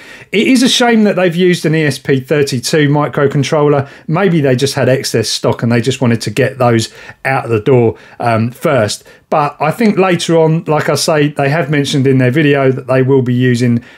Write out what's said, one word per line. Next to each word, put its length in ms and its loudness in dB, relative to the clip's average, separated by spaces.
It 160 0
is 160 4
a 60 4
shame 340 2
that 120 2
they've 200 0
used 320 0
an 80 0
E 80 0
S 160 -2
P 200 0
thirty-two 680 0
microcontroller. 1000 0
Maybe 340 0
they 140 2
just 180 -2
had 160 0
excess 400 -2
stock 320 -4
and 100 0
they 80 2
just 220 -4
wanted 200 0
to 100 -8
get 260 -2
those 340 0
out 200 -2
of 80 -6
the 80 0
door, 400 2
um, 300 0
first. 540 -2
But 320 -2
I 80 0
think 300 0
later 400 0
on, 240 2
like 260 -2
I 60 0
say, 320 0
they 220 -2
have 200 -2
mentioned 380 0
in 100 2
their 140 2
video 400 2
that 160 -6
they 160 2
will 180 2
be 140 -2
using, 480 0